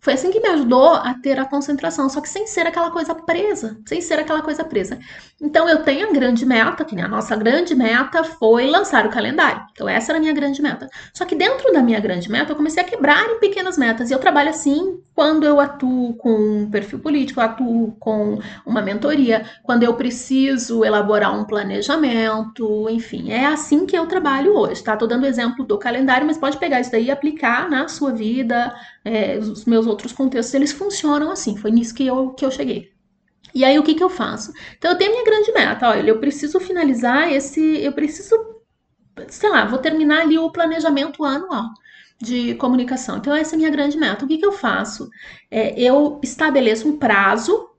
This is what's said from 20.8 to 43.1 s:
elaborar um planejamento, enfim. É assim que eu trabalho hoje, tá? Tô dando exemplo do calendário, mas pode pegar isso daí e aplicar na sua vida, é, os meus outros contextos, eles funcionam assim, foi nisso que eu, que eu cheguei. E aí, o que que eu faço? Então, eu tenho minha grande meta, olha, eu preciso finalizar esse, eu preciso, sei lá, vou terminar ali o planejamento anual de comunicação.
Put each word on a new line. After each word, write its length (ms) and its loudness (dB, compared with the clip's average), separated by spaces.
elaborar 520 2
um 80 -4
planejamento, 1400 -2
enfim. 440 -6
É 140 0
assim 380 0
que 140 0
eu 80 -2
trabalho 500 2
hoje, 240 0
tá? 160 -2
Tô 120 -2
dando 180 2
exemplo 380 -2
do 120 -2
calendário, 480 0
mas 140 0
pode 180 -2
pegar 220 -2
isso 140 -4
daí 140 0
e 40 -2
aplicar 580 -2
na 200 -2
sua 240 -4
vida, 600 -2
é, 340 -2
os 260 -8
meus 240 4
outros 240 -4
contextos, 420 -2
eles 160 2
funcionam 640 -2
assim, 240 -6
foi 160 -2
nisso 220 2
que 120 -2
eu, 240 -2
que 140 -6
eu 80 2
cheguei. 400 -6
E 120 2
aí, 120 6
o 60 6
que 120 4
que 100 0
eu 60 4
faço? 420 -8
Então, 160 0
eu 60 0
tenho 120 2
minha 140 0
grande 260 4
meta, 380 2
olha, 220 2
eu 100 2
preciso 400 -2
finalizar 720 0
esse, 500 0
eu 100 -2
preciso, 440 0
sei 240 -2
lá, 140 2
vou 160 -4
terminar 400 2
ali 180 2
o 140 -2
planejamento 720 -2
anual 460 -4
de 360 -4
comunicação. 600 -2